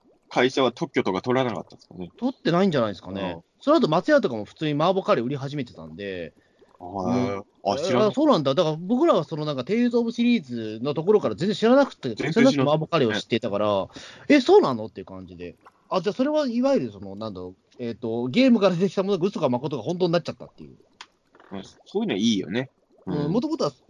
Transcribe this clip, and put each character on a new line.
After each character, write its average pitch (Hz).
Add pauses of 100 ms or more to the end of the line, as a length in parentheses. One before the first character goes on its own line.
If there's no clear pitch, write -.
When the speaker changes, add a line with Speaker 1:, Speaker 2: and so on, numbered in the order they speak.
(280)
Speaker 1:
会 127
社 135
は 127
特 -
許 127
と 101
か 95
取 123
ら 131
な 113
か 82
っ -
た -
ん -
で -
す -
か -
ね？ 90
Speaker 2:
取 254
っ -
て 170
な 170
い 202
ん -
じ 147
ゃ -
な 110
い -
で 98
す -
か 92
ね。 95
Speaker 1:
う -
ん。 - (180)
Speaker 2:
そ 277
の 320
後、 208
松 170
屋 294
と 196
か 123
も 104
普 -
通 160
に 151
麻 156
婆 185
カ 208
レ 127
ー -
売 123
り 143
始 135
め 139
て 85
た 82
ん 80
で。 92 (440)
Speaker 1:
あ 90
ー、 98
Speaker 2:
う -
ん。 101 (200)
Speaker 1:
あ、 104
知 180
ら 123
な 214
か -
っ -
た。 -
Speaker 2:
あ、 196
そ 294
う -
な 220
ん 151
だ。 135
だ 180
か 156
ら 156
僕 240
ら 302
は 170
そ -
の 151
な 151
ん -
か、 123
テ 185
イ 240
ル 247
ズ・ 240
オ 240
ブ・ 226
シ 240
リ 240
ー 151
ズ 113
の 147
と 160
こ 202
ろ 202
か 127
ら 110
全 147
然 208
知 214
ら 233
な 277
く -
て、 120
Speaker 1:
全 -
然 -
知 -
ら -
な -
か 135
っ -
た。 -
Speaker 2:
知 143
ら 131
な -
く 143
て -
麻 156
婆 156
カ 170
レ 131
ー 110
を 107
知 98
っ -
て 117
い -
た 110
か 98
ら、 101 (400)
「え、 285
そ 381
う -
な 151
の？」 110
っ 110
て -
い -
う -
感 95
じ 90
で。 85 (320)
あ、 190
じ 175
ゃ -
あ -
そ 262
れ 294
は 302
い 233
わ 277
ゆ 220
る 120
そ 98
の、 98
な 110
ん 95
だ 92
ろ 92 (240)
う、 127
え 117
っ -
と、 113
ゲ 220
ー -
ム 226
か 196
ら 185
出 165
て 196
き -
た 190
も 196
の 190
が 165
嘘 208
か 151
誠 131
か 110
本 170
当 185
に 165
な 175
っ 160
ち -
ゃ -
っ -
た -
っ -
て 80
い -
う。 - (760)
Speaker 1:
う 98
ん、 95 (220)
そ -
う -
い 226
う -
の 117
い 92
い 110
よ 80
ね。 127 (360)
Speaker 2:
う 190
ん、 -
Speaker 1:
う -
ん。 160
Speaker 2:
元 254
々 285
は 143 (180)